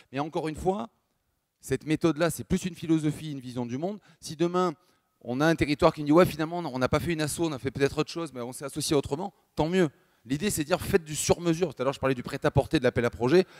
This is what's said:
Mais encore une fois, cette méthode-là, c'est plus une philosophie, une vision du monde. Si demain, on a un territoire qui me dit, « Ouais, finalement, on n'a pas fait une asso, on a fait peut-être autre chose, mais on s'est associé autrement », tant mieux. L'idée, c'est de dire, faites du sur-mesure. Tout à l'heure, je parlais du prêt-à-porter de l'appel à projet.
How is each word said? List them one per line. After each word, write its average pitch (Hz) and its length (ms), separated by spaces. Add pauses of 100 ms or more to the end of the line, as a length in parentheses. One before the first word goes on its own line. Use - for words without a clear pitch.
(120)
Mais 135 80
encore 156 280
une 156 80
fois, 202 320 (720)
cette - 260
méthode-là, 156 440
c'est - 140
plus - 200
une 170 120
philosophie, 156 560
une 139 80
vision 123 260
du 120 120
monde. 190 200 (220)
Si - 160
demain, 175 380 (460)
on 123 200
a 156 60
un 165 100
territoire 151 360
qui - 80
me 147 60
dit, « 143 60
Ouais, 175 120
finalement, 160 340
on 135 200
n'a 127 100
pas 151 120
fait 170 120
une 156 80
asso, 151 200
on 165 120
a 131 60
fait 131 140
peut-être 139 260
autre 156 120
chose, 165 220
mais 127 80
on 120 120
s'est 143 120
associé 143 320
autrement », 151 380 (200)
tant 156 140
mieux. 175 220 (380)
L'idée, 147 220
c'est 156 120
de 139 40
dire, 165 140
faites 185 240
du 151 100
sur-mesure. 170 580
Tout 127 100
à - 20
l'heure, 135 80
je - 80
parlais 135 160
du 120 80
prêt-à-porter 143 560
de - 20
l'appel 123 220
à 117 60
projet. 135 340 (140)